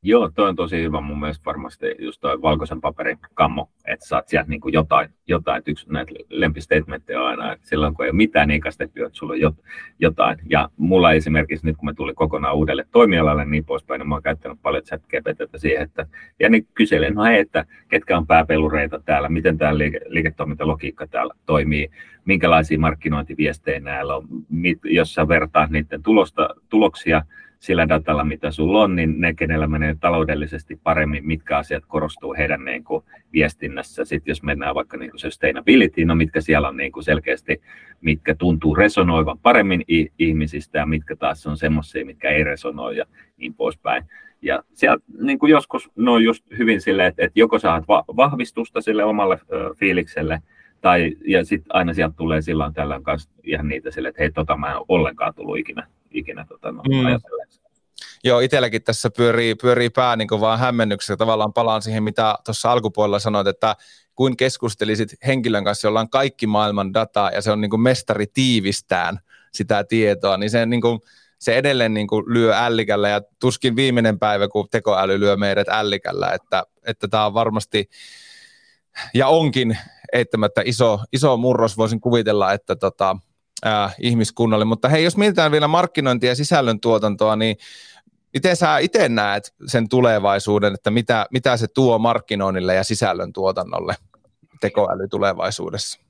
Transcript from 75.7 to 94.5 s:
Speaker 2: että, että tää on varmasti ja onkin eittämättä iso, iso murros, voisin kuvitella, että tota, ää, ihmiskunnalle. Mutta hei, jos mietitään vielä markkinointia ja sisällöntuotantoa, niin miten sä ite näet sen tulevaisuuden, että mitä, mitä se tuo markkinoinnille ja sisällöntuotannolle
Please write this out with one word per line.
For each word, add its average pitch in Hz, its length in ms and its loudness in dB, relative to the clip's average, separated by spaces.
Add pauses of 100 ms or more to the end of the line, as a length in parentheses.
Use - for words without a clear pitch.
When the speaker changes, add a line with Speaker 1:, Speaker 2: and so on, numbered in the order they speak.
Speaker 2:
että, 90 340 -4 (220)
että 104 220 -8
tää 107 180 0
on 104 80 -2
varmasti 107 560 -2 (1200)
ja 131 140 4
onkin 131 500 2 (360)
eittämättä 110 520 0
iso, 113 340 2 (140)
iso 131 240 2
murros, 113 400 2
voisin 110 240 0
kuvitella, 104 520 2
että 98 220 -4
tota, 95 420 -2 (460)
ää, 104 260 0 (100)
ihmiskunnalle. 113 640 2
Mutta 113 240 0
hei, 156 140 4
jos 170 140 0
mietitään 180 340 2
vielä 151 160 2
markkinointia 139 640 0
ja 123 60 0
sisällöntuotantoa, 110 1000 0
niin 110 200 0 (760)
miten 175 220 2
sä 156 220 2
ite 170 320 2
näet 104 440 -2 (120)
sen 113 240 0
tulevaisuuden, 104 840 4
että - 180 -2
mitä, 113 400 2
mitä 127 260 0
se 113 100 -2
tuo 120 320 4
markkinoinnille 98 760 0
ja 95 80 2
sisällöntuotannolle 92 1120 -2 (640)